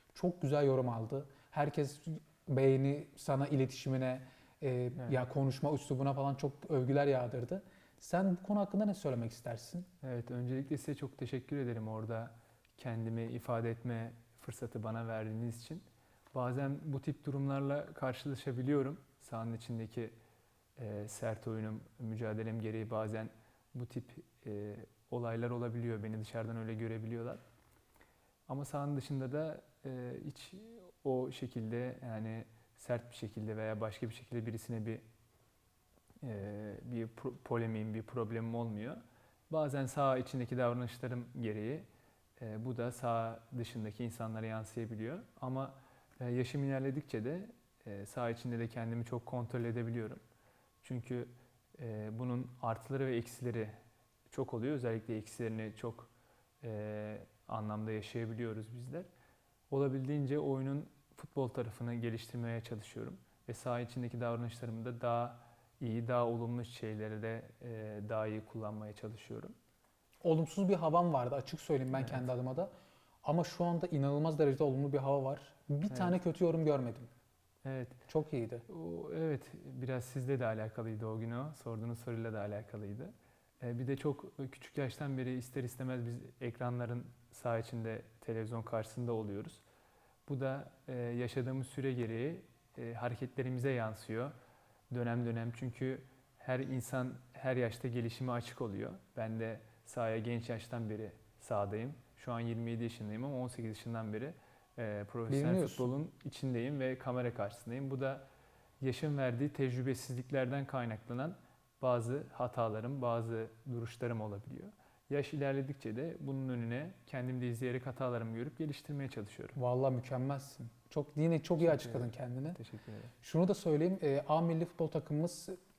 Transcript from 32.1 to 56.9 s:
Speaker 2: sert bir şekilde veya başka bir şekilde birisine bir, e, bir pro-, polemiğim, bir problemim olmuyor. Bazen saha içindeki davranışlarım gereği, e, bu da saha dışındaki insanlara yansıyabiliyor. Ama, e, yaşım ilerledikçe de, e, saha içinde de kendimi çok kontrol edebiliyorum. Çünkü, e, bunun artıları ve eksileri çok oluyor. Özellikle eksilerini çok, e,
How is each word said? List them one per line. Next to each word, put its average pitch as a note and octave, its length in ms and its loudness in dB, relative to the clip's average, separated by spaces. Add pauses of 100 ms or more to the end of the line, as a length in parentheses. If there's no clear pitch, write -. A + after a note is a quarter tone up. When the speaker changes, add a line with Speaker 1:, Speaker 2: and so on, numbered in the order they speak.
Speaker 2:
sert - 340 -2
bir - 60 -18
şekilde G#2+ 400 -4
veya A2 240 -2
başka A2 280 -2
bir A2+ 60 -8
şekilde A#2 320 -6
birisine A2+ 400 -4
bir, A2+ 140 -4 (1200)
e, G#2 600 -4
bir A#2 240 -2
pro-, B2 380 -6
polemiğim, A2+ 500 2
bir A2 80 -2
problemim A2+ 520 -2
olmuyor. A#2 420 -2 (540)
Bazen C#3+ 360 2
saha C3+ 320 6
içindeki B2+ 400 -2
davranışlarım B2 680 0 (160)
gereği, A2 400 -2 (640)
e, A2 220 -6
bu B2 120 -2
da A#2+ 160 0
saha A2+ 480 0 (180)
dışındaki A2+ 460 -4
insanlara A2 420 -4
yansıyabiliyor. A2 720 -4 (220)
Ama, C3 340 -2 (460)
e, B2+ 40 -4
yaşım B2 400 2
ilerledikçe C3+ 600 0
de, F3 220 -2 (400)
e, G2+ 200 -8
saha A#2+ 240 0
içinde A#2 280 -2
de A#2 100 0
kendimi A#2 360 -2
çok A#2 220 -4
kontrol A#2+ 380 -2
edebiliyorum. A#2 540 -2 (640)
Çünkü, B2 460 -4 (520)
e, G#2+ 380 -4
bunun B2 320 0 (120)
artıları C3 440 0
ve B2 100 2
eksileri A2+ 520 -2 (640)
çok C3 240 -2
oluyor. B2 200 0
Özellikle A2+ 420 0
eksilerini A2 600 -4
çok, - 320 -6 (540)
e, G#2+ 560 -4 (300)